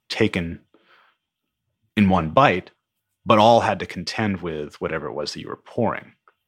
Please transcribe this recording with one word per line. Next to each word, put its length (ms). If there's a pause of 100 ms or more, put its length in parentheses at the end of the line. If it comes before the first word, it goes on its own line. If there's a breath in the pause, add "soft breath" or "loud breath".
taken 520 (1400 soft breath)
in 120
one 200
bite, 420 (540)
but 120
all 240
had 180
to 60
contend 560
with 380
whatever 280
it 60
was 200
that 80
you 80
were 60
pouring. 580 (340)